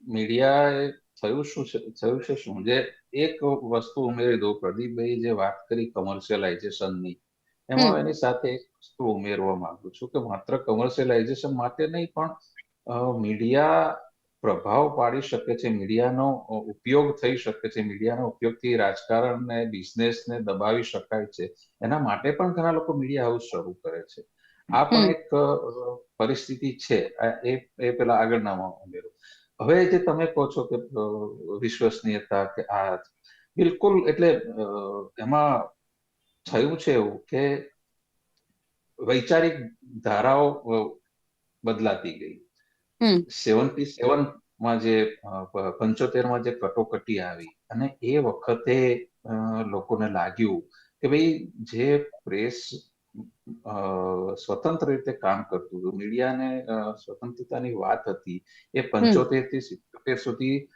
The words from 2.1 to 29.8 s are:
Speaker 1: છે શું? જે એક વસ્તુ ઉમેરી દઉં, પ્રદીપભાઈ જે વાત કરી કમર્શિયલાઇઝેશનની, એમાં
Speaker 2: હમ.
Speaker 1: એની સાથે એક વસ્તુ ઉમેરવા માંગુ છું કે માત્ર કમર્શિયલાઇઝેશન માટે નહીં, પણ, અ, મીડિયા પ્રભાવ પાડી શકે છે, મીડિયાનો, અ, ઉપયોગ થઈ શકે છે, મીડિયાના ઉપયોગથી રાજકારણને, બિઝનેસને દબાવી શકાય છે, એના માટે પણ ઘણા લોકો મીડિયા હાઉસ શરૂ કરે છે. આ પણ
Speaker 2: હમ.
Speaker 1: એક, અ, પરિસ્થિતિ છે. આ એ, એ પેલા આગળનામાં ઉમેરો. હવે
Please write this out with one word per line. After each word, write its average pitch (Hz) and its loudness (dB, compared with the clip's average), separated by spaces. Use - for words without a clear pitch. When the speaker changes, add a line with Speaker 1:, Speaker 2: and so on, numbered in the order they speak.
Speaker 1:
છે - -2
શું? 95 -10
જે 123 2
એક 156 0
વસ્તુ 131 0
ઉમેરી 120 2
દઉં, 104 0
પ્રદીપભાઈ 117 -2
જે 117 -2
વાત 98 0
કરી 117 0
કમર્શિયલાઇઝેશનની, 95 -4
એમાં 131 4
Speaker 2:
હમ. 151 2
Speaker 1:
એની 156 -2
સાથે 127 0
એક 127 -6
વસ્તુ - -12
ઉમેરવા 98 -2
માંગુ 90 -10
છું - -14
કે 143 -2
માત્ર 113 -4
કમર્શિયલાઇઝેશન 127 0
માટે 127 -2
નહીં, 165 -4
પણ, 160 -4
અ, 120 -2
મીડિયા 120 2
પ્રભાવ 113 2
પાડી 127 2
શકે 120 -2
છે, 120 -4
મીડિયાનો, 120 2
અ, 127 -6
ઉપયોગ 123 0
થઈ 131 0
શકે 110 -6
છે, 113 -4
મીડિયાના 107 -2
ઉપયોગથી 117 -2
રાજકારણને, 117 0
બિઝનેસને 117 -2
દબાવી 107 0
શકાય 107 -4
છે, 90 -8
એના 127 0
માટે 127 0
પણ 175 0
ઘણા 170 0
લોકો 160 0
મીડિયા 135 -2
હાઉસ 117 0
શરૂ 90 -8
કરે 82 -10
છે. - -20
આ 127 6
પણ 233 4
Speaker 2:
હમ. 202 8
Speaker 1:
એક, - -2
અ, 123 0
પરિસ્થિતિ 131 -2
છે. - 0
આ 113 -2
એ, 127 -2
એ 123 0
પેલા 120 2
આગળનામાં 104 0
ઉમેરો. - -16
હવે 175 6